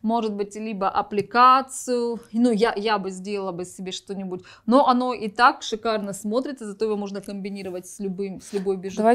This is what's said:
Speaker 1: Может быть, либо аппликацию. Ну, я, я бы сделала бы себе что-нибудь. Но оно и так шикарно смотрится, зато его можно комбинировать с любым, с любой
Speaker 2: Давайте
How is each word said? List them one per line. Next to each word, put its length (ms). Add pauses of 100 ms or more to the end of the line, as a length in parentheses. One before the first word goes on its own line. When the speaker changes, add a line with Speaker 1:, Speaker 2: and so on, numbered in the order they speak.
Speaker 1:
Может 320
быть, 220
либо 320
аппликацию. 1300 (140)
Ну, 180
я, 260
я 220
бы 120
сделала 420
бы 120
себе 280
что-нибудь. 500 (240)
Но 220
оно 260
и 140
так 340
шикарно 500
смотрится, 540
зато 200
его 100
можно 240
комбинировать 640
с 140
любым, 400
с 120
любой 240
Speaker 2:
Давайте 220 (160)